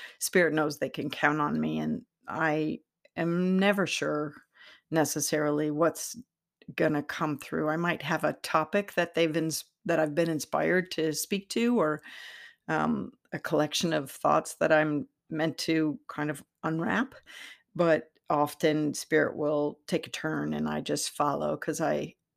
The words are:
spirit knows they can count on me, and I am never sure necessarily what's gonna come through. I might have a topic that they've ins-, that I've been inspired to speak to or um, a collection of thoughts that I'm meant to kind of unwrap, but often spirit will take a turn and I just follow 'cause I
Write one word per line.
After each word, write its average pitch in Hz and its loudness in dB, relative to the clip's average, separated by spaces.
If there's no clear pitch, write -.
spirit 170 4
knows 151 0
they - -2
can - -6
count 147 0
on 151 0
me, 156 -2
and 156 -4
I 156 -2
am 180 2
never 196 4
sure 151 -2
necessarily 151 2
what's 156 0
gonna 156 2
come 151 -4
through. 160 -4
I 156 0
might 170 0
have 151 0
a 165 2
topic 202 0
that 170 0
they've 165 2
ins-, 160 -2
that 170 2
I've 151 0
been 165 2
inspired 160 0
to 160 0
speak 196 -4
to 233 2
or 151 2
um, - 0
a 156 -6
collection 151 0
of 147 -2
thoughts 151 2
that 160 2
I'm 151 4
meant 160 -2
to 156 0
kind 151 -4
of 147 -8
unwrap, 170 -2
but 170 2
often 151 2
spirit - 2
will 147 0
take 160 -2
a - -16
turn 151 -4
and 151 -2
I 151 -4
just 147 -4
follow 147 0
'cause 151 -4
I 151 -2